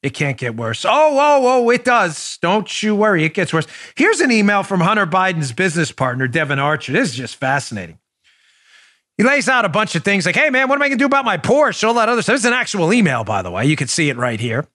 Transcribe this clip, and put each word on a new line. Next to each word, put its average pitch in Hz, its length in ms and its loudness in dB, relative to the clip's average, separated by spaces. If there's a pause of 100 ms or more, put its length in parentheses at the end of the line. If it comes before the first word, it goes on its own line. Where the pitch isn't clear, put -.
It 139 100 -4
can't 139 240 -4
get 120 180 -8
worse. 113 300 -6
Oh, - 80 0
oh, 294 540 4
oh, 247 240 2
it 240 140 0
does. 208 580 0
Don't 190 400 -2
you 214 120 0
worry. 202 300 2
It 156 80 -2
gets 175 220 -2
worse. 160 120 0 (300)
Here's 381 240 2
an 294 100 2
email 208 340 2
from 190 160 -2
Hunter 196 260 2
Biden's 170 460 0
business 165 380 -2
partner, 131 380 -2
Devon 143 300 -2
Archer. 147 340 -2
This 202 180 0
is 113 40 -12
just 120 220 -10
fascinating. 113 640 -4 (1160)
He - 80 0
lays 269 240 2
out 254 160 2
a 196 60 0
bunch 208 240 -2
of 160 100 -2
things 196 220 0
like, 175 80 -2
"Hey, 285 160 2
man, 254 180 0
what 269 60 2
am 285 80 0
I 285 60 2
gonna 269 100 -2
do 277 80 2
about 277 180 2
my 202 140 0
Porsche?" 254 480 2
All 233 80 2
that 226 160 2
other 240 100 2
stuff. 220 160 0
It's 220 80 -2
an 240 80 2
actual 208 400 0
email, 147 320 2
by 101 160 -2
the 92 100 -6
way. 95 140 -4
You 151 120 2
can 131 120 -6
see 151 220 0
it 123 60 -6
right 120 240 -4
here. 120 340 -4